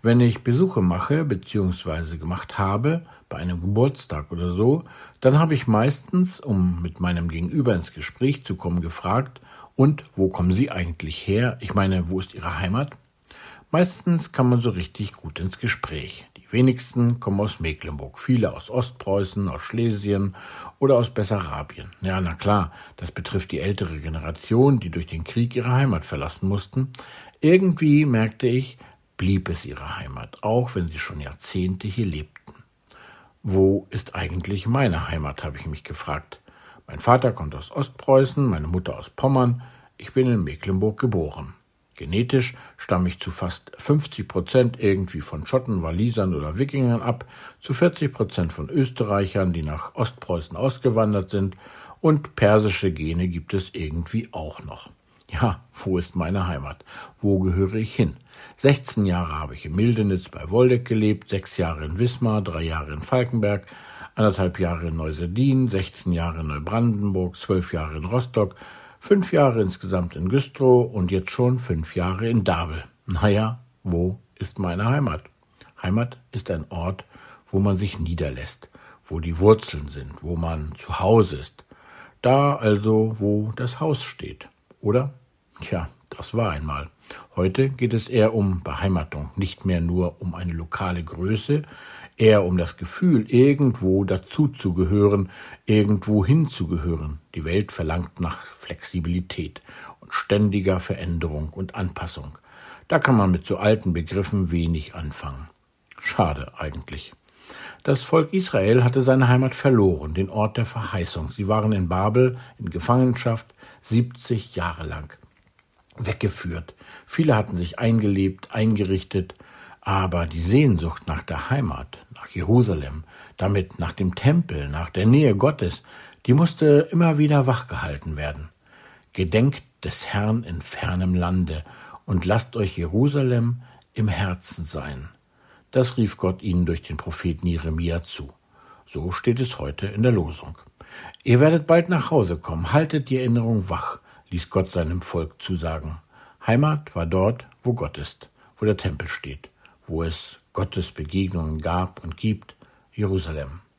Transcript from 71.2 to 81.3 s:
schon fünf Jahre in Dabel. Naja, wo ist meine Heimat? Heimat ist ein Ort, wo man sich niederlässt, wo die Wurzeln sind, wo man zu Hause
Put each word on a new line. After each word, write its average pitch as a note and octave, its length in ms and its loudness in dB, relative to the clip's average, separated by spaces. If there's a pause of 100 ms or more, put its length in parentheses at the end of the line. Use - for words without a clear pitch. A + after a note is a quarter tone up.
schon B2 300 2
fünf D#2+ 340 -4
Jahre F#2 340 -2
in A#2 140 2
Dabel. E2 400 -2 (240)
Naja, G#2 540 2 (240)
wo F2+ 340 0 (160)
ist - 240 -10
meine F#2 280 -2
Heimat? B2 360 0 (580)
Heimat A2+ 380 -2 (140)
ist - 180 -8
ein E2 200 -4
Ort, F2+ 340 -6 (480)
wo G2 80 2
man G2+ 160 4
sich F#2+ 240 -4
niederlässt, D#2 680 -6 (380)
wo D#2+ 140 -6
die E2 180 -4
Wurzeln F#2+ 500 4
sind, C#2 360 -14
wo E2 100 -4
man D#2+ 420 -4
zu - 220 -10
Hause G2+ 380 6